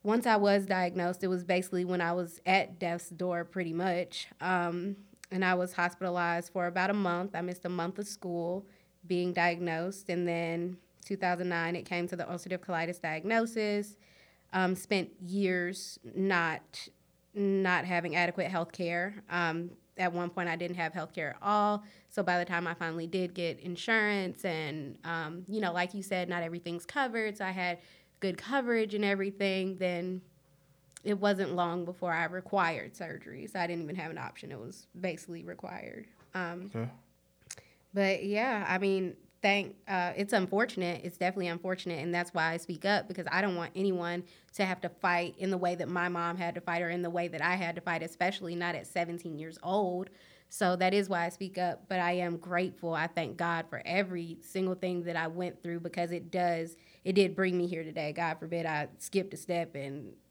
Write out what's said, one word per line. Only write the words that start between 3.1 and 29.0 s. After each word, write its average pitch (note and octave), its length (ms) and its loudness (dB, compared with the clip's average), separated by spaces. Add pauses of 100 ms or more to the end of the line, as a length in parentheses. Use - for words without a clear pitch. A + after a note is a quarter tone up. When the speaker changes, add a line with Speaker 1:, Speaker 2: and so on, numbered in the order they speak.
Speaker 1:
pretty E3+ 280 -2
much. F3 540 0 (140)
Um, F3 540 0 (340)
and F#3+ 160 0
I F#3 80 6
was F3+ 200 0
hospitalized F3 800 0
for F3+ 120 0
about F3+ 240 2
a G3+ 40 4
month. F#3+ 420 2
I E3 60 -2
missed F3+ 240 -6
a F3+ 40 0
month F3+ 300 -2
of G3+ 80 -6
school F3 580 -4 (420)
being F3+ 260 2
diagnosed. F3 760 0
And F3 180 0
then E3+ 500 -2 (260)
two G3+ 120 -4
thousand F3+ 340 0
nine, E3+ 260 0
it - 100 -6
came F3 220 -2
to F3+ 80 -4
the F3 80 -4
ulcerative F3 360 -6
colitis F3 400 -2
diagnosis. G#3 960 0 (580)
Um, F#3 220 4
spent F#3 340 0 (160)
years F#3 760 0 (160)
not, F3+ 460 2 (720)
not F#3+ 520 4
having F3 300 0
adequate F3 340 2
health E3+ 220 0
care. F3 440 -2 (140)
Um, E3+ 420 0 (260)
at F3+ 160 2
one F3 160 -2
point, F3 200 -2
I E3 60 0
didn't F3 220 -6
have D#3+ 160 -2
health D#3+ 200 -6
care D3+ 180 -4
at - 100 -12
all. G#3 420 2 (260)
So G3+ 140 0
by F3 160 4
the F3 60 0
time F3 200 0
I E3+ 80 0
finally E3 340 -2
did F3+ 260 0
get E3+ 260 -2
insurance G3+ 840 0
and, D#3 580 -4
um, E3 440 -4
you G#3 140 -4
know, F3+ 120 0
like F3+ 200 0
you G3 100 -6
said, F#3 260 -2
not F3 140 -2
everything's E3+ 420 -6
covered. A3+ 520 -2
So G3+ 80 -4
I F#3+ 60 -2
had F3+ 280 -2 (420)
good F#3+ 160 0
coverage A#3 560 2
and G#3 100 0